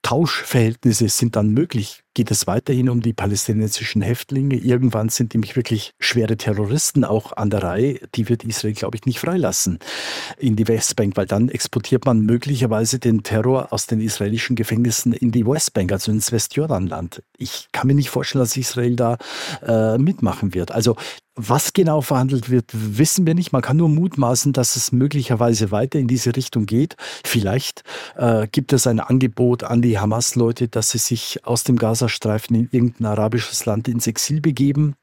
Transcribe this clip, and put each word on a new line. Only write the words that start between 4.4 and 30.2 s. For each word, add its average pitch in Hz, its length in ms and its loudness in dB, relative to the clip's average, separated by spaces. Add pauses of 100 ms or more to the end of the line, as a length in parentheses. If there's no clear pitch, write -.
Irgendwann 117 520 2
sind 113 260 -2
nämlich 110 200 -2
wirklich 113 460 -2
schwere 113 360 0
Terroristen 107 680 0
auch - 320 -2
an 104 140 0
der 101 120 0
Reihe. 107 380 0 (140)
Die 113 140 -2
wird 120 140 0
Israel, 107 320 -4
glaube 110 220 -6
ich, - 100 -6
nicht 127 140 -2
freilassen 107 580 0 (600)
in 117 180 0
die 110 100 2
Westbank, 110 500 0
weil 95 100 0
dann 110 220 2
exportiert - 580 -2
man 117 160 4
möglicherweise 117 760 0
den 110 240 2
Terror 123 500 0
aus - 140 -4
den 110 140 0
israelischen 110 560 -2
Gefängnissen 117 560 0
in 117 180 0
die 113 160 2
Westbank, 117 460 0
also 95 180 -2
ins 107 220 0
Westjordanland. 95 880 -4 (140)
Ich - 360 -10
kann - 140 -2
mir 139 80 6
nicht 143 160 2
vorstellen, 135 320 -2
dass 113 140 0
Israel 120 400 -2
da, 120 220 0 (440)
äh, 110 360 2
mitmachen 117 560 0
wird. 87 180 -4
Also 113 240 2 (440)
was - 320 0
genau 160 280 4
verhandelt 127 500 0
wird, 127 220 2
wissen 110 520 2
wir 160 120 4
nicht. 175 160 -2
Man 131 100 2
kann 135 140 0
nur 165 120 4
mutmaßen, 143 640 2
dass 127 220 0
es - 160 -4
möglicherweise 120 800 2
weiter 131 300 0
in 123 80 0
diese 120 260 0
Richtung 117 320 -2
geht. 120 300 0 (280)
Vielleicht, 110 600 -2 (320)
äh, 113 340 2
gibt 143 220 0
es 131 160 4
ein 110 100 2
Angebot 123 640 0
an 120 180 2
die 113 200 2
Hamas-Leute, 117 680 0